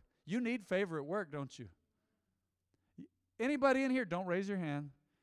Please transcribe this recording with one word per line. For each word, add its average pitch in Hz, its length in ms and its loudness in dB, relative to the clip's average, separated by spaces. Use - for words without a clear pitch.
You 202 140 -2
need 233 260 -2
favor 185 320 0
at 143 80 -4
work, 175 260 -4
don't 139 260 -8
you? 113 100 -12
Anybody 269 440 4
in 262 80 2
here, 254 140 2
don't 180 220 -2
raise 190 200 0
your 202 100 -2
hand. 147 340 -4